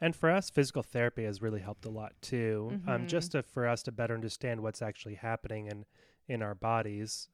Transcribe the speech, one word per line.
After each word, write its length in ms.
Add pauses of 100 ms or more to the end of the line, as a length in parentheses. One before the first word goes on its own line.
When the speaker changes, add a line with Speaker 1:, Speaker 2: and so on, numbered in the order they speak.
Speaker 1:
And 160
for 140
us, 200
physical 320
therapy 420
has 160
really 200
helped 260
a 40
lot 300
too. 520
Um, 80 (220)
Speaker 2:
Mm-hmm. 40
Speaker 1:
just 260
to, 120
for 240
us 160
to 80
better 220
understand 460
what's 220
actually 320
happening 540
in, 160 (440)
in 140
our 140
bodies, 760